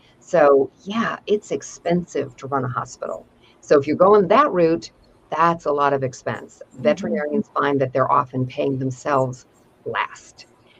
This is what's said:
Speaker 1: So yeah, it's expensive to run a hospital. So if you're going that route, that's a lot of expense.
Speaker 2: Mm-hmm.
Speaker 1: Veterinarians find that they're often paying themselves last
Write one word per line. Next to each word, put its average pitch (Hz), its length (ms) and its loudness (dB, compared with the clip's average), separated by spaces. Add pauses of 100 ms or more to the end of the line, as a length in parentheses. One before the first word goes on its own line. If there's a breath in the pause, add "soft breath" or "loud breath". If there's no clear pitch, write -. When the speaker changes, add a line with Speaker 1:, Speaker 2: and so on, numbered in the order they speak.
(200 soft breath)
Speaker 1:
So 143 500 4 (140)
yeah, 196 420 -6
it's 208 240 -2
expensive 160 880 -4
to - 100 -16
run 131 180 -2
a 127 40 -4
hospital. - 580 -10 (340 soft breath)
So - 200 4
if 139 60 -6
you're 151 100 -2
going 196 320 6
that 277 240 4
route, 165 380 0 (400)
that's 170 340 0
a 151 80 -2
lot 143 220 2
of 135 100 -2
expense. - 580 -10 (120)
Speaker 2:
Mm-hmm. 131 80 -16
Speaker 1:
Veterinarians 151 720 -2
find 143 260 0
that 127 120 -2
they're 131 200 -2
often 131 340 -2
paying 139 320 -4
themselves 131 680 -4 (380)
last - 600 -10 (340 soft breath)